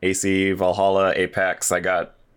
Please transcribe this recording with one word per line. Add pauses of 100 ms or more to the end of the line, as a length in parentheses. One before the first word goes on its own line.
A
C,
Valhalla,
Apex,
I
got (240)